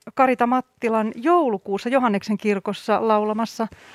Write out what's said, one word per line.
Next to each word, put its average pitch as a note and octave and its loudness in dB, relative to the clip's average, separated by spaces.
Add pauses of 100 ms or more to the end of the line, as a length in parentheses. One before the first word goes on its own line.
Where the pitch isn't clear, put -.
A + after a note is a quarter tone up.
(140)
Karita B3+ 2
Mattilan A3+ -2
joulukuussa A#3+ 0
Johanneksen A3+ 0
kirkossa G#3 -2
laulamassa G#3+ 0 (260)